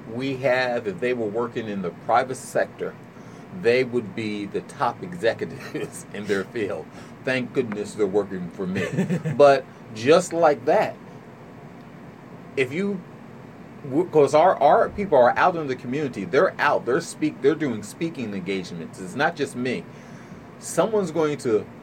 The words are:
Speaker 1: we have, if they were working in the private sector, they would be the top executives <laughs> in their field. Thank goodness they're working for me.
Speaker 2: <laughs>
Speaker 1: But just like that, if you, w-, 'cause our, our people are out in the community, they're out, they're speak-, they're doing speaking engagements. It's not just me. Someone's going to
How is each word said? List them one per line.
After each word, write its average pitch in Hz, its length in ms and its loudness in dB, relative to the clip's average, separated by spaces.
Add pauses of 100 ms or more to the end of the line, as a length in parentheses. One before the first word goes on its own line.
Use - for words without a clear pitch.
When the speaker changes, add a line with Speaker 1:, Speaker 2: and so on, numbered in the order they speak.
(120)
Speaker 1:
we 131 260 -4
have, 123 480 0
if 92 140 -4
they 123 140 0
were 113 120 -2
working 117 420 -4
in 98 140 -4
the 85 80 -4
private 123 460 0
sector, - 580 -4 (680)
they 120 220 4
would 117 300 -4
be 104 320 -4
the 98 160 -4
top - 400 -4
executives 98 1080 -6
<laughs> - 40 -14
in 101 120 -8
their 98 180 0
field. 92 400 -6 (400)
Thank 127 300 -2
goodness 107 400 -4
they're 104 120 0
working 92 440 -2
for 95 160 -6
me. 92 200 -2 (260)
Speaker 2:
<laughs> 151 240 -2
Speaker 1:
But 139 280 8 (300)
just 151 380 4
like 151 340 2
that, 165 300 2 (1600)
if 131 160 0
you, 196 280 -4 (840)
w-, 147 260 -2
'cause 143 240 6
our, 165 280 8
our 151 280 6
people 175 280 0
are 123 200 8
out 170 180 4
in 156 120 -4
the 127 80 -2
community, 127 480 -4
they're 139 360 4
out, 117 240 2
they're 123 160 2
speak-, - 420 -4
they're 143 120 6
doing 123 280 -2
speaking 123 520 -6
engagements. 87 640 -6
It's 92 160 -10
not 156 200 0
just 135 200 -4
me. 123 280 -4 (760)
Someone's 196 540 0
going 151 260 0
to 107 260 2 (180)